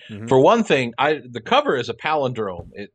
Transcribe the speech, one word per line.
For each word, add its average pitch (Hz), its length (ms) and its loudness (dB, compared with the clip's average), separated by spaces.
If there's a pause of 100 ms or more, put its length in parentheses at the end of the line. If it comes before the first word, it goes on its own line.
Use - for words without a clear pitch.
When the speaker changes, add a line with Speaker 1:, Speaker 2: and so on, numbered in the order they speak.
(100)
Speaker 1:
Mm-hmm. 107 160 -16
Speaker 2:
For 131 140 4
one 214 240 6
thing, 131 340 -2
I, 143 260 0
the 120 160 -6
cover 240 360 0
is 117 120 -4
a 117 60 -8
palindrome. 120 800 -4
It, 101 220 -16